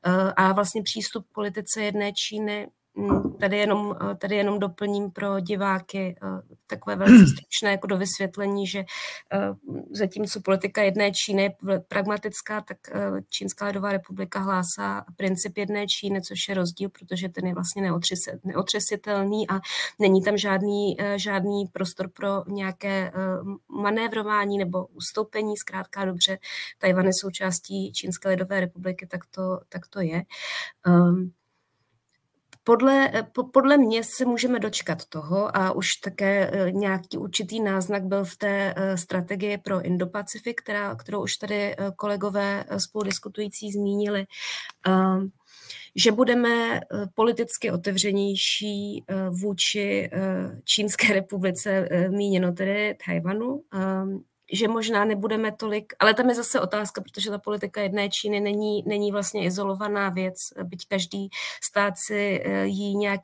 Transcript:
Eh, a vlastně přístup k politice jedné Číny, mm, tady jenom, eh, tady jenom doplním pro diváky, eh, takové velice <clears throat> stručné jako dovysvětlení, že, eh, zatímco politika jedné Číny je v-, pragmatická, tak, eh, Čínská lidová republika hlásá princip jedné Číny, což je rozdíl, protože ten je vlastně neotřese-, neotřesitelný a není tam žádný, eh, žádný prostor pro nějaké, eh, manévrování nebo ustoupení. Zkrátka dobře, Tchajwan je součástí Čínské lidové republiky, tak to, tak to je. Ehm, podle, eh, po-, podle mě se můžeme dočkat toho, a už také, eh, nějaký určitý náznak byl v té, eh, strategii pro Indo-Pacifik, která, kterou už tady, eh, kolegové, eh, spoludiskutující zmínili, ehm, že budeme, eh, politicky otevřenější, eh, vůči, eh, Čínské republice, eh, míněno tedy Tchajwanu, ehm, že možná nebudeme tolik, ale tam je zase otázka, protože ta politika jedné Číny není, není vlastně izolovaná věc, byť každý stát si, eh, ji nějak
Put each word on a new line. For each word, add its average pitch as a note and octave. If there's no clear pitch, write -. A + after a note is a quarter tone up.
Eh, F#3+
a F#3+
vlastně G3+
přístup G#3
k -
politice G#3
jedné G#3
Číny, G#3
mm, G3
tady G3
jenom, G#3
eh, G3
tady G3
jenom G3+
doplním G3+
pro G3
diváky, F#3+
eh, F#3
takové -
velice G3
<clears throat> C3+
stručné -
jako G3
dovysvětlení, G3
že, F#3+
eh, G3
zatímco G3+
politika F#3+
jedné G3+
Číny G3
je G3
v-, F#3+
pragmatická, G#3
tak, -
eh, G3
Čínská G3
lidová G3+
republika F#3+
hlásá G3
princip F#3+
jedné G#3
Číny, G3
což F#3
je G3
rozdíl, F#3
protože F3+
ten F#3
je F3+
vlastně F3+
neotřese-, F3
neotřesitelný G3+
a F#3+
není F#3+
tam G#3
žádný, G3+
eh, G3+
žádný G3+
prostor F#3+
pro G3
nějaké, G3
eh, F#3
manévrování G#3
nebo F#3
ustoupení. G#3+
Zkrátka F#3+
dobře, F#3
Tchajwan F#3
je F#3
součástí F#3+
Čínské F3+
lidové F#3+
republiky, F3+
tak F3+
to, F#3
tak -
to G3+
je. E3+
Ehm, F3+
podle, C4+
eh, A3+
po-, B3
podle C4+
mě A3+
se A3
můžeme A#3+
dočkat F3
toho, F3
a F#3
už -
také, G3
eh, F#3
nějaký F#3+
určitý G3+
náznak G3
byl G3
v F3
té, G3+
eh, F#3+
strategii F#3+
pro G3
Indo-Pacifik, F#3
která, G#3
kterou -
už -
tady, G#3
eh, G3+
kolegové, G3+
eh, G3+
spoludiskutující G3+
zmínili, G3+
ehm, F#3+
že G#3+
budeme, A#3
eh, -
politicky A#3
otevřenější, G3+
eh, F#3+
vůči, G3
eh, F#3+
Čínské -
republice, F#3+
eh, F3+
míněno F#3+
tedy G3+
Tchajwanu, G#3
ehm, F#3+
že G#3
možná A3
nebudeme G#3+
tolik, G#3+
ale G#3+
tam B3
je A#3+
zase A#3+
otázka, G3+
protože G3
ta G3+
politika G3+
jedné G3+
Číny G#3
není, G#3
není G#3
vlastně G3+
izolovaná G3
věc, F#3
byť F3
každý G3
stát G3+
si, G3+
eh, G3
ji G3
nějak G3+